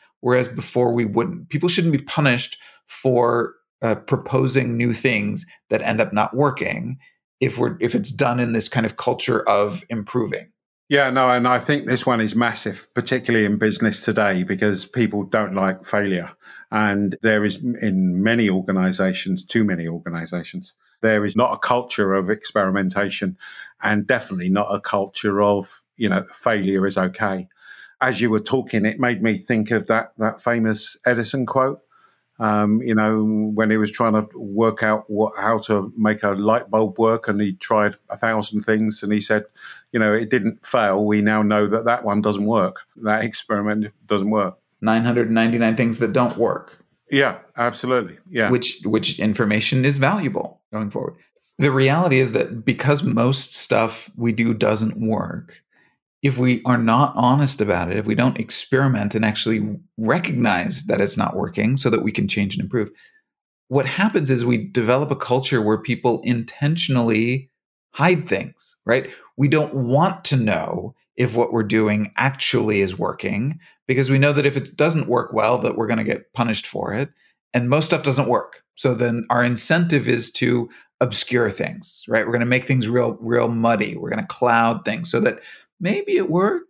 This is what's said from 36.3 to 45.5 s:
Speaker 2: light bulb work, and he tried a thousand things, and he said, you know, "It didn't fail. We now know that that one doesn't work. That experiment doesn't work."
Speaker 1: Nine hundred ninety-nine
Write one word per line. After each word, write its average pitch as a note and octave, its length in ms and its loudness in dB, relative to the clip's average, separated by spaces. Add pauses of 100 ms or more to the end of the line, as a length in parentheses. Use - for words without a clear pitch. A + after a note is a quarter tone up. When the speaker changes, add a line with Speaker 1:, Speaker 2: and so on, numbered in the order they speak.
Speaker 2:
light G#2+ 400 0
bulb A2 280 0
work, A2+ 300 2
and G#2 100 -2
he G#2 140 0
tried G#2 440 0 (120)
a G2+ 80 -8
thousand G#2+ 460 -4
things, G#2+ 400 -2
and G#2 100 -2
he G#2 80 2
said, G#2 240 0 (480)
you A#2+ 80 0
know, G#2+ 140 4
"It A2 160 -2
didn't A2+ 360 0
fail. G#2 380 2
We G#2 160 2
now G#2+ 220 2
know G#2 240 2
that A2+ 180 0
that A#2+ 180 2
one G#2 200 0
doesn't G#2 240 0
work. G2+ 340 0 (160)
That A2 280 -2
experiment G#2+ 680 -4 (140)
doesn't G#2 240 0
work." G2+ 260 0 (240)
Speaker 1:
Nine A2+ 240 2
hundred A#2+ 260 2
ninety-nine A2+ 460 2